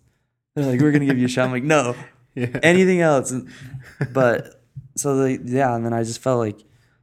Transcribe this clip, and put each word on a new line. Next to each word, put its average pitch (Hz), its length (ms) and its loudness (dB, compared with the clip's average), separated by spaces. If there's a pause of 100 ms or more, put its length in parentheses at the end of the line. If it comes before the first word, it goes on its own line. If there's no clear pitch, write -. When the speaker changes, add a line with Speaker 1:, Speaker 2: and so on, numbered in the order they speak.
(540)
Speaker 1:
They're 143 120 -2
like, 127 140 0
"We're 147 120 4
gonna 143 140 2
give 135 120 2
you 123 80 0
a - 20 0
shot." 127 180 0
I'm 127 60 -4
like, 123 100 -6
"No, 139 320 2 (220)
Speaker 2:
<laughs> - 180 -20
Yeah. 123 280 -6
Speaker 1:
anything 180 380 4
else." 139 300 2
And, 123 180 -8 (320)
Speaker 2:
<laughs> - 320 -10
Speaker 1:
but 123 500 0 (340)
so 139 200 -2
they, 131 280 0
yeah, 123 300 0
and 117 120 -4
then 117 60 -4
I 117 100 0
just 113 180 -8
felt 131 180 0
like, 107 220 -4 (420)